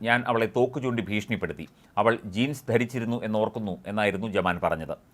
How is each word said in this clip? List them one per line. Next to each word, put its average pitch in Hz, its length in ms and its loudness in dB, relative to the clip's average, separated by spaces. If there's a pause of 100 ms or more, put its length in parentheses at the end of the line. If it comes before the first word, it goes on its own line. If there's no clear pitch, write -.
ഞാൻ 120 260 2
അവളെ 113 280 2
തോക്ക് 127 280 2
ചൂണ്ടി 117 200 0
ഭീഷണിപ്പെടുത്തി. 95 640 -4 (300)
അവൾ 113 280 4
ജീൻസ് 123 440 -2
ധരിച്ചിരുന്നു 117 540 0
എന്നോർക്കുന്നു," 107 540 -2 (100)
എന്നായിരുന്നു 104 400 0
ജമാൽ 90 300 2
പറഞ്ഞത്. 80 380 -2 (180)